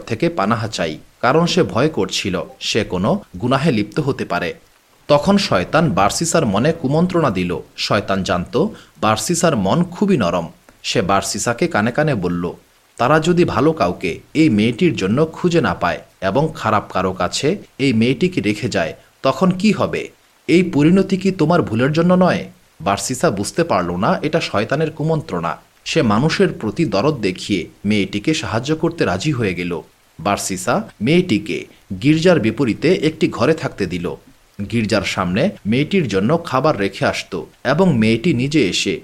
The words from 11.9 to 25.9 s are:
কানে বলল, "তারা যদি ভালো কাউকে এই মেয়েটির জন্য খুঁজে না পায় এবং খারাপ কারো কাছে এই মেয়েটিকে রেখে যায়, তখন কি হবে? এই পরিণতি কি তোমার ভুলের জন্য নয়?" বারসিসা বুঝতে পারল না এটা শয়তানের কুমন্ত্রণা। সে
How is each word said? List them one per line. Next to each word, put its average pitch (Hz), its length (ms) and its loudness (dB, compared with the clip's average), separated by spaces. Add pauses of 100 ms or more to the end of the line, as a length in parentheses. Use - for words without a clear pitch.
কানে 151 240 0
বলল, 87 360 -2 (460)
"তারা 143 220 2
যদি 175 260 2
ভালো 139 260 2
কাউকে 90 480 -4 (140)
এই 151 160 4
মেয়েটির 117 460 2
জন্য 104 300 0
খুঁজে 165 360 0
না 92 120 0
পায় 85 260 -2 (220)
এবং 123 340 0
খারাপ 107 360 -2
কারো 92 220 -2
কাছে 135 440 -2 (200)
এই 135 160 2
মেয়েটিকে 127 480 2
রেখে 104 280 -2
যায়, 80 240 -2 (280)
তখন 180 300 2
কি 185 200 2
হবে? 90 380 -2 (380)
এই 170 160 6
পরিণতি 180 540 4
কি 190 140 0
তোমার 160 300 2
ভুলের 120 300 0
জন্য 170 220 4
নয়?" 175 320 2 (360)
বারসিসা 165 500 0
বুঝতে 101 320 -2
পারল 170 320 0
না 120 260 0
এটা 151 200 -2
শয়তানের 139 500 -2
কুমন্ত্রণা। 151 680 -4 (280)
সে - 160 0